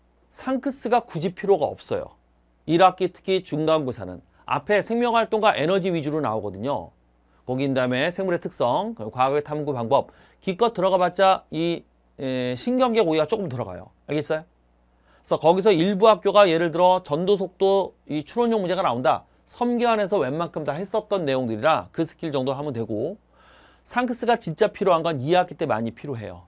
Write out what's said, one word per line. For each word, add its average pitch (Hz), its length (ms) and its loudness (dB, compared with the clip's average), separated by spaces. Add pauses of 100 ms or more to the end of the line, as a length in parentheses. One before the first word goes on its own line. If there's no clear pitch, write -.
(300)
상크스가 247 720 -2
굳이 180 340 -6
필요가 185 300 2
없어요. 98 400 -6 (600)
일 170 180 4
학기 185 280 4
특히 190 320 -4
중간고사는 139 800 -2 (240)
앞에 180 360 0
생명활동과 226 760 0
에너지 180 380 0
위주로 151 280 -2
나오거든요. 107 720 -4 (540)
거긴 135 280 -2
다음에 127 380 0
생물의 180 280 -2
특성, 165 560 -2
그리고 110 160 -10
과학의 135 320 0
탐구 147 300 -6
방법, 120 360 0 (320)
기껏 226 320 0
들어가봤자 185 800 2
이, 165 320 -2 (360)
에, 127 360 -4
신경계 240 460 2
고기가 156 240 2
조금 190 240 -4
들어가요. 95 400 -10 (180)
알겠어요? 156 380 -4 (760)
그래서 - 180 -2
거기서 185 340 4
일부 190 360 4
학교가 202 420 6
예를 165 220 2
들어 180 320 2
전도 180 320 0
속도 190 580 0 (140)
이 147 160 -4
추론용 226 380 0
문제가 180 200 -2
나온다. 131 440 0 (200)
섬기환에서 226 720 0
웬만큼 156 460 -2
다 143 100 -4
했었던 196 520 -4
내용들이라 127 640 0
그 165 120 -2
스킬 160 280 -8
정도 135 220 -2
하면 143 200 -8
되고, 113 440 -6 (680)
상크스가 240 540 -2
진짜 202 300 0
필요한 185 360 0
건 156 180 -2
이 156 140 2
학기 180 180 2
때 156 140 -6
많이 117 240 -2
필요해요. 110 560 -12